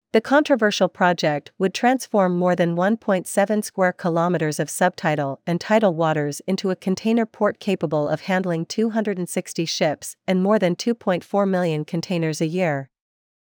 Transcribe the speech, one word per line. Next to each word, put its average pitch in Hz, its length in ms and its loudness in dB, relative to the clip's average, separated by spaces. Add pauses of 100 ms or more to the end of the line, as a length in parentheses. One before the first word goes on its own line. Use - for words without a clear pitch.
(120)
The 220 100 4
controversial 226 680 2
project 165 680 0
would 185 120 2
transform 214 640 2
more 180 200 2
than 170 200 2
one 196 220 2
point 190 300 -2
seven 208 340 0
square 185 320 0
kilometers 165 640 0
of 151 80 -2
subtidal 151 800 -2
and 175 160 -2
tidal 214 320 2
waters 151 540 -2
into 190 240 -2
a 180 40 -2
container 220 520 0
port - 320 -2
capable 151 500 -2
of 151 120 -2
handling 180 440 -2
two 226 240 -2
hundred 208 300 -2
and 175 100 -4
sixty - 360 -6
ships - 500 -4 (100)
and 185 160 2
more 202 160 4
than 175 180 2
two 233 200 -2
point 175 280 -2
four 202 220 0
million 175 400 0
containers 165 560 -2
a 165 60 0
year. 156 420 -2 (680)